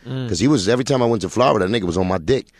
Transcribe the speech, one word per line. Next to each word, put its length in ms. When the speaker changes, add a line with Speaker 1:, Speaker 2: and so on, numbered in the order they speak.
Speaker 1:
Mm. 220
Speaker 2:
'Cause 100
he 100
was, 200
every 160
time 180
I 40
went 160
to 80
Florida, 360
that 80
nigga 120
was 100
on 100
my 120
dick 300